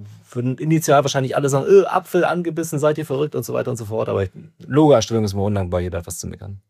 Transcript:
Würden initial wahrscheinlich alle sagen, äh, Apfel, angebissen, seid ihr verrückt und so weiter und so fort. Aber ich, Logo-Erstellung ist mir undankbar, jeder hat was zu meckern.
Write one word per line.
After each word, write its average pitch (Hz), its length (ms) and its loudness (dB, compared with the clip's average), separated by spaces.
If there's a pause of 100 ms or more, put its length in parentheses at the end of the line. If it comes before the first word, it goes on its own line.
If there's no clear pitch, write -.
(320)
Würden 123 260 -4
initial 151 460 2
wahrscheinlich 131 320 -2
alle 143 140 0
sagen, 135 200 0
äh, 190 160 8
Apfel, 180 380 0
angebissen, 160 560 -2
seid 151 180 2
ihr 156 80 -6
verrückt 143 300 -4
und 127 80 -4
so 123 100 -10
weiter 120 160 -2
und 123 60 -4
so 113 80 -8
fort. 110 240 -4
Aber 101 160 0
ich, 95 60 -6 (360)
Logo-Erstellung 127 600 4
ist 98 80 -2
mir 98 80 -2
undankbar, 95 400 -2
jeder 87 160 -6
hat 87 100 -10
was - 120 -12
zu - 80 -10
meckern. 98 420 -14